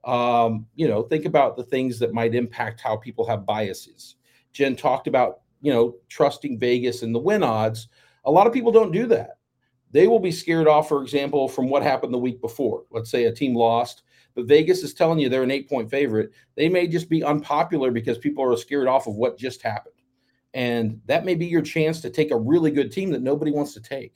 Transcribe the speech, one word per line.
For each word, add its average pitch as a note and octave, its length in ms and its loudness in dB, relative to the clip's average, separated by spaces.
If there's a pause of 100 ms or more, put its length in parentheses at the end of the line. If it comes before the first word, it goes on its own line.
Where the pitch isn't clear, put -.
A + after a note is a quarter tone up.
Um, A#2 600 0 (100)
you D#3 100 -2
know, A2 180 0
think D3+ 200 -2
about D3 320 2
the B2+ 80 -10
things C3 360 -2
that A#2 140 -2
might A#2 220 0
impact A2+ 460 -6
how A2 160 -2
people A2+ 300 -6
have G#2 180 -4
biases. G#2 680 -8 (360)
Jen C3+ 240 0
talked C3 320 -2
about, B2+ 340 0 (200)
you D3 100 0
know, A#2 240 2 (140)
trusting C#3+ 500 -2
Vegas A#2+ 440 0
and A2+ 120 -4
the A#2 40 0
win F#3+ 240 0
odds. A2+ 440 -2 (380)
A C#3 60 2
lot F#3 140 6
of A#3 60 4
people A#3 220 0
don't A3 180 6
do G#3+ 140 0
that. - 320 0 (540)
They F3+ 160 6
will A3+ 120 4
be F3+ 140 -2
scared E3 340 2
off, D3+ 220 4
for C#3+ 120 2
example, C#3 460 -2
from C3 220 -2
what C#3 140 2
happened C3 300 -2
the B2+ 40 -2
week B2 240 -4
before. A#2 480 -4
Let's A2+ 220 -8
say A#2 140 2
a A2 60 4
team B2+ 240 -2
lost, A#2 460 0 (340)
but B2 120 -6
Vegas D#3+ 360 4
is D3 100 -10
telling D#3+ 260 2
you C3 100 0
they're C3 140 0
an B2+ 80 0
eight-point C3+ 380 -6
favorite. A#2 420 -2 (240)
They D#3 120 0
may F3 200 2
just E3 200 -4
be D#3+ 160 0
unpopular D3 640 0
because A#2 280 -2
people D3 260 -4
are B2+ 140 2
scared C#3 300 -2
off C3 200 2
of G#2 80 -8
what A#2 220 -2
just B2 240 -10
happened. G#2+ 340 -8 (580)
And A#2 520 -2
that E3 180 0
may F#3 120 -2
be E3 100 -4
your E3+ 160 0
chance D#3+ 400 -2
to - 80 -10
take D#3 220 -2
a A#2+ 60 0
really D#3 340 2
good C#3+ 200 0
team F#3+ 200 -4
that C3 100 -4
nobody D3 300 -2
wants D3 240 -4
to - 40 -18
take. C3+ 360 -14